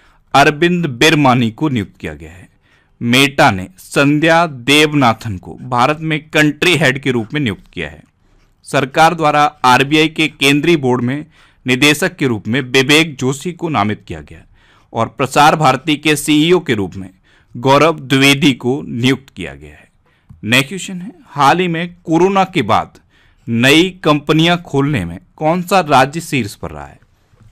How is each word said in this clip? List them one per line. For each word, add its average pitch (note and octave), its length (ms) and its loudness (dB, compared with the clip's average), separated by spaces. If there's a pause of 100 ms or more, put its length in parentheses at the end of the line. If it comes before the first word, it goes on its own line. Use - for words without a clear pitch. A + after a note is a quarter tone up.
(340)
अरविंद D#3 520 2
बिरमानी C3+ 640 2
को D3+ 180 -4
नियुक्त A2 300 -6
किया E2 140 -12
गया D#2 180 -18
है। F#2 180 -20 (520)
मेटा C#3 500 2
ने F#2 160 -8 (100)
संध्या D#3 720 0
देवनाथन C#3 880 0
को - 240 -16
भारत C3 400 -2
में D#3 180 -4 (100)
कंट्री D3+ 460 0
हेड C#3 240 0
के C3 120 -2
रूप A#2 220 -4
में D3+ 80 -4
नियुक्त G#2+ 320 -6
किया D#2 160 -10
है। D2+ 140 -20 (600)
सरकार D#3+ 480 2
द्वारा D3+ 300 0 (220)
आरबीआई C#3 420 4
के D#3 200 -4
केंद्रीय D3 500 2
बोर्ड B2 240 0
में C#3 240 -6 (400)
निदेशक D3 500 0
के C#3+ 120 -2
रूप A2 200 -4
में B2 140 -2
विवेक C3+ 540 0
जोशी C#3 360 -6
को E3+ 180 -10
नामित G#2 380 -2
किया D#2 140 -12
गया। D#2+ 180 -20 (540)
और A2+ 140 -2
प्रसार D3 480 2
भारती D3 400 0
के D3+ 200 0
सीईओ D3+ 440 2
के D#3 140 -4
रूप G2 220 -4
में F#2+ 140 -14 (460)
गौरव C#3+ 440 2
द्विवेदी C#3 540 2
को B2+ 280 -4
नियुक्त B2+ 540 -4
किया D2+ 180 -12
गया D2 220 -20
है। - 140 -20 (540)
नेक्स्ट B2+ 240 0
क्वेश्चन F#3 340 -12
है, G#3+ 100 -14 (140)
हाल F3 340 0
ही F#3 80 -2
में E3+ 360 -6
कोरोना F#3 400 2
के F3+ 180 -2
बाद G2 380 -2 (480)
नई C3+ 420 4 (140)
कंपनियां D#3+ 540 2
खोलने C#3 480 -2
में E2+ 140 -12 (160)
कौन E3 260 -2
सा F#3+ 180 0
राज्य D3 420 0
शीर्ष B2 340 -6
पर E2 160 -14
रहा D2 140 -16
है? C#2 140 -20 (520)